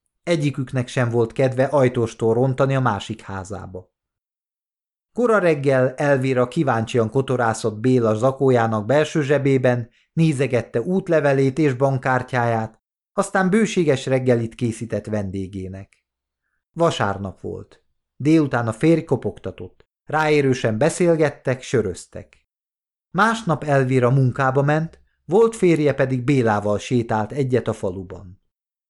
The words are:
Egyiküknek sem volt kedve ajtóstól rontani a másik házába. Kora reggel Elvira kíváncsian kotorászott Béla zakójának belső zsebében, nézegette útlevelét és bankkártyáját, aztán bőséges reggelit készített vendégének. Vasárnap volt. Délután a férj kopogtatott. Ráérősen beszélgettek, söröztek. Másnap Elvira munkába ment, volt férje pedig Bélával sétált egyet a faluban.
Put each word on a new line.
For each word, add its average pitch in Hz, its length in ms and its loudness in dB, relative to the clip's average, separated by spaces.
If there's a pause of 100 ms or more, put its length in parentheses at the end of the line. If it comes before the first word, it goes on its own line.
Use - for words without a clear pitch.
(240)
Egyiküknek 143 640 -2
sem 123 220 -2
volt 117 220 0
kedve 131 340 0
ajtóstól 123 680 0
rontani 135 420 0
a 131 60 0
másik 107 400 -4
házába. 95 760 -14 (1200)
Kora 226 240 2
reggel 139 560 2
Elvira 131 540 0
kíváncsian 117 600 0
kotorászott 117 720 -2
Béla 117 360 2
zakójának 117 720 2
belső 151 360 0
zsebében, 131 680 2 (240)
nézegette 131 680 0
útlevelét 143 800 0
és 147 140 2
bankkártyáját, 123 1080 -2 (320)
aztán 190 360 0
bőséges 175 560 0
reggelit 123 500 0
készített 110 500 -6
vendégének. 95 1000 -8 (640)
Vasárnap 101 720 -2
volt. 95 400 -14 (340)
Délután 135 520 0
a 110 40 -2
férj 156 320 2
kopogtatott. - 840 -8 (160)
Ráérősen 143 720 0
beszélgettek, 156 840 0
söröztek. - 880 -6 (640)
Másnap 202 520 0
Elvira 131 460 2
munkába 131 520 2
ment, 151 400 -2 (240)
volt 226 300 2
férje 156 380 2
pedig 131 300 -2
Bélával 107 560 2
sétált 113 520 -2
egyet 127 360 -2
a 110 60 -2
faluban. 92 680 -10 (480)